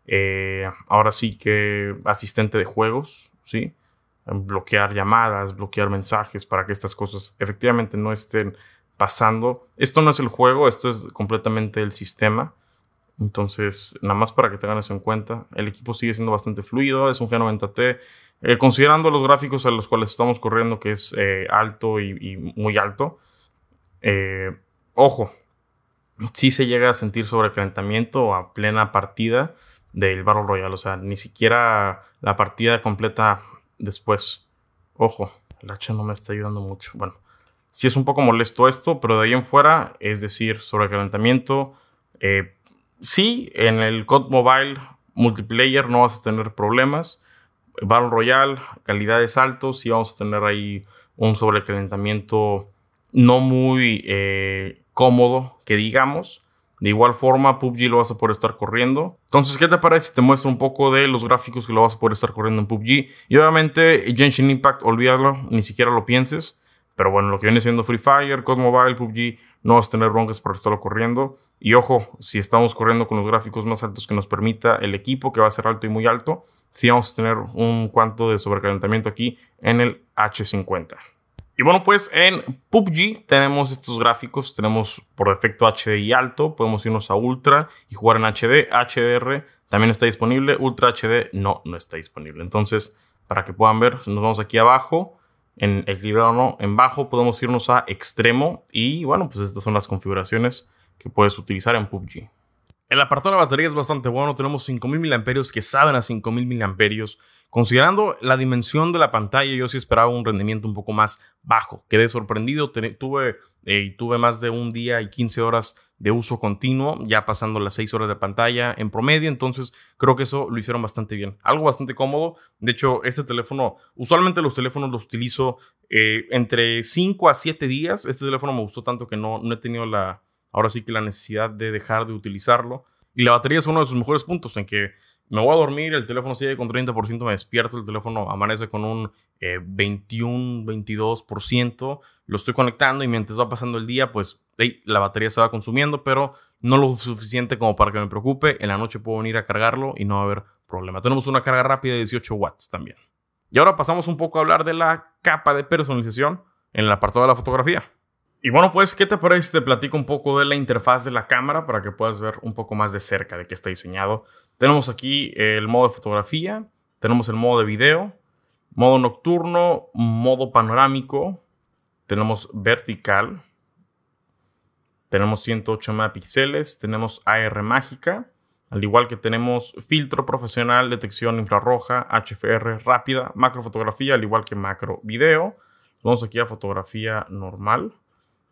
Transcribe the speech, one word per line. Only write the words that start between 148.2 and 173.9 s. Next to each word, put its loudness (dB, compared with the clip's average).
En -2
la -2
noche -8
puedo -6
venir -4
a -4
cargarlo -2
y -6
no -2
va -2
a -2
haber -6
problema. -12
Tenemos 0
una 0
carga 0
rápida -2
de -2
dieciocho -6
watts -6
también. -12
Y 2
ahora 6
pasamos -2
un -4
poco -4
a 4
hablar 4
de -4
la -2
capa 2
de -4
personalización -2
en 0
el 4
apartado 2
de 6
la 4
fotografía. -2
Y -2
bueno, 6
pues, 4
¿qué 2
te 0
parece 4
si 2
te 2
platico 0
un -4
poco -2
de 4
la 0
interfaz 2
de -8
la -2
cámara -2
para -4
que -8
puedas -4
ver -8
un -10
poco -10
más 0
de -6
cerca -4
de -14
qué -14
está -8
diseñado? -4
Tenemos 4
aquí -6
el 0
modo 4
de -10
fotografía, -6
tenemos 0
el -4
modo 2
de 2
video, 0
modo 6
nocturno, 0
modo 0
panorámico, 0
tenemos -2
vertical, -2